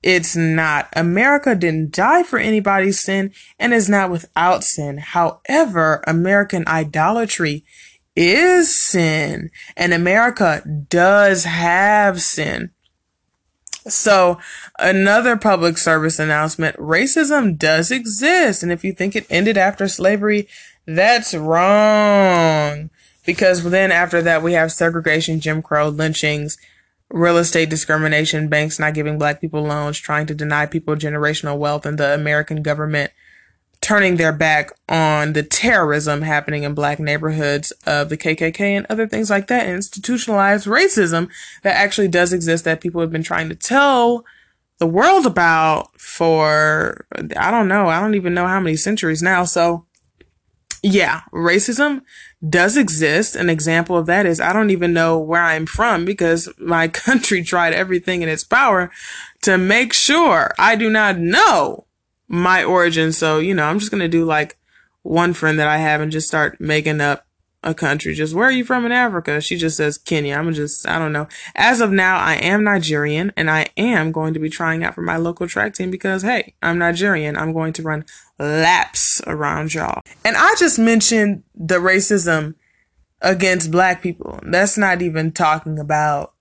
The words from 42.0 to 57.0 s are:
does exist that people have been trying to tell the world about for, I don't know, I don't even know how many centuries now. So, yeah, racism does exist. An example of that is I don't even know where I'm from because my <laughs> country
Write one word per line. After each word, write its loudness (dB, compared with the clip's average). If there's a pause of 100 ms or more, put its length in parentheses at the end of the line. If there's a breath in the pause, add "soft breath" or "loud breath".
does 2
exist -2
that -2
people -6
have -4
been -4
trying -4
to -10
tell 2 (540 soft breath)
the 0
world 4
about 2
for, 0 (300)
I 0
don't 2
know, 2
I 0
don't 0
even -2
know 0
how 0
many -2
centuries -2
now. 2
So, 0 (960)
yeah, 2 (100)
racism 0 (440 loud breath)
does 4
exist. 0
An -2
example 0
of -2
that 2
is 0
I 0
don't 2
even 0
know 2
where 0
I'm 0
from 0
because -2 (100)
my 0
<laughs> -
country 0